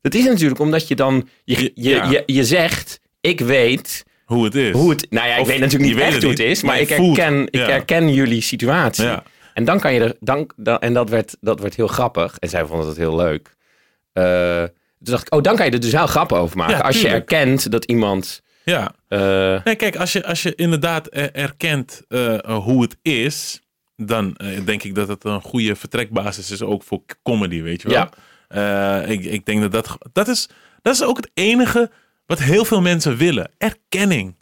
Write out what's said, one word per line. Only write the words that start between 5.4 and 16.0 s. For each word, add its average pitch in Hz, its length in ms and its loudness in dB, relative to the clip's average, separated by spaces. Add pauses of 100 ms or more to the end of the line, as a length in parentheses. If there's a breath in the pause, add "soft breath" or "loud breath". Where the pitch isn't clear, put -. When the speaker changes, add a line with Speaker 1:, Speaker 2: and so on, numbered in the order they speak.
Speaker 2:
Of 127 60 2
Speaker 1:
weet 127 140 0
natuurlijk 135 300 4
Speaker 2:
je 117 40 2
Speaker 1:
niet - 100 2
Speaker 2:
weet - 0 -
Speaker 1:
echt 151 100 2
Speaker 2:
het 123 80 0
Speaker 1:
hoe 139 100 2
het - 80 -2
Speaker 2:
niet, 113 100 2
Speaker 1:
is, 185 120 -2
maar 139 80 0
Speaker 2:
maar 135 120 0
je 147 60 0
Speaker 1:
ik 156 80 0
Speaker 2:
voelt. 170 200 4
Speaker 1:
herken, 147 300 2
ik - 80 -12
Speaker 2:
Ja. 127 120 0
Speaker 1:
herken 147 460 2
jullie 123 280 2
situatie. 120 640 0
Speaker 2:
Ja. 113 180 -2 (320 soft breath)
Speaker 1:
En 117 100 -2
dan 180 160 2
kan 143 140 0
je 117 60 4
er, 117 200 0
dan, 139 360 -2
dan, 113 220 0
en 117 160 0
dat 120 160 2
werd, 110 300 -2
dat 104 200 -2
werd 101 160 -6
heel 113 100 0
grappig. 98 520 -2
En 87 100 -8
zij 82 180 -2
vonden 80 220 -4
het 78 80 -8
heel 82 200 -2
leuk. 80 400 -2 (560)
Eh, 90 500 2
toen 87 80 -6 (280)
dacht 120 280 -4
ik, - 80 -4
"Oh, 147 80 4
dan 196 140 2
kan 180 100 2
je 127 60 0
er 123 80 0
dus 120 120 -2
wel 160 140 2